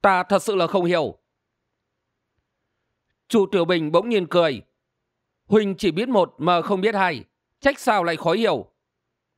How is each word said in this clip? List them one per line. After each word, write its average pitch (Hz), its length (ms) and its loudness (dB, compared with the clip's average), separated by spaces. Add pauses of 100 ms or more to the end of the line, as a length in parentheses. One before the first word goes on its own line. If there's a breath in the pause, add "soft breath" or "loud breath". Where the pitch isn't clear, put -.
Ta 185 220 4
thật 185 200 0
sự 208 120 -2
là 170 120 0
không 180 180 0
hiểu." 160 320 -2 (2000)
Chu 208 240 2
Tiểu 175 140 2
Bình 165 260 -2
bỗng 202 180 2
nhiên 196 200 -2
cười. 160 320 0 (840)
"Huynh 202 320 0
chỉ 175 140 -2
biết 214 180 -4
một 190 280 0
mà 170 240 0
không 185 200 -4
biết 214 140 -2
hai, 175 280 -4 (360)
trách 277 200 -2
sao 208 240 0
lại 170 120 -2
khó 165 160 -2
hiểu?" 185 400 -2 (680)